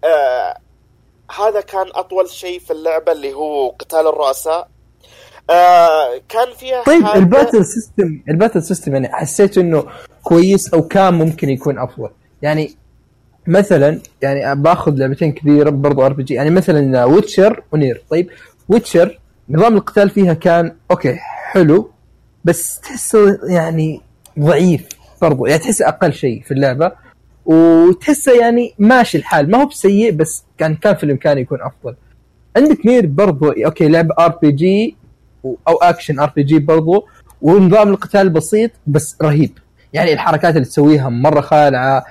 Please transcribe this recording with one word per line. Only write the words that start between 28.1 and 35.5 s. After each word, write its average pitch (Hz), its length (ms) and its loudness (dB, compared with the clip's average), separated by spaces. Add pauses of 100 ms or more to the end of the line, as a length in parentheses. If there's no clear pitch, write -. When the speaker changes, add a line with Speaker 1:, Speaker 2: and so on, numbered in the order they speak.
Speaker 2:
يعني، 233 400 0
ماشي 226 380 4
الحال، 151 340 -2
ما 247 100 4
هو 285 40 2
بسيء، 208 460 0
بس 156 320 -4 (140)
كان، 156 180 -4
كان 202 200 0
في - 80 -10
الإمكان 143 340 0
يكون 127 240 -6
أفضل. - 340 -14 (600)
عندك 294 280 2
نير 240 200 4
برضو، 151 460 0
أوكي، 151 360 -2
لعبة 165 320 2
آر 170 100 4
بي 160 220 0
جي 190 440 -2 (480)
و-، 131 120 -10 (120)